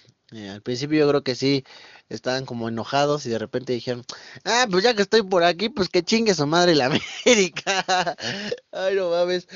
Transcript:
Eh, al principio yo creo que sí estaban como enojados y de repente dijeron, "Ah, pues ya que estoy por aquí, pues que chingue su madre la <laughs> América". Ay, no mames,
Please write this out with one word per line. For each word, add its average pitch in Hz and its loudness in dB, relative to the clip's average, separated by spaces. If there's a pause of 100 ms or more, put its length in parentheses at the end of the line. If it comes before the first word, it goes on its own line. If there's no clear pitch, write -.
(320)
Eh, 107 -14
al 101 -14
principio 143 -2
yo 147 4
creo 143 2
que 127 -2
sí 135 0 (460)
estaban 127 -6
como 120 -6
enojados 139 -2
y 120 -8
de 113 -2
repente 110 -6
dijeron, 123 -6 (400)
"Ah, 233 0
pues 185 2
ya 240 4
que 202 2
estoy 220 2
por 185 2
aquí, 175 2
pues 226 -2
que 180 2
chingue 220 2
su 151 0
madre 175 4
la 131 4
<laughs> - -2
América". 190 2 (840)
Ay, 190 -2
no 185 0
mames, 175 0